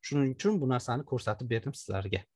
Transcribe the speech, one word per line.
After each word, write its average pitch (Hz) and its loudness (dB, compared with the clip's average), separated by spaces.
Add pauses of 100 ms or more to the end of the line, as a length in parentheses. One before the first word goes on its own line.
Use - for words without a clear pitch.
Shuning 135 2
uchun 208 2
bu 131 2
narsani 123 -2
ko'rsatib 120 -2
berdim 120 -2
sizlarga. 98 -4 (140)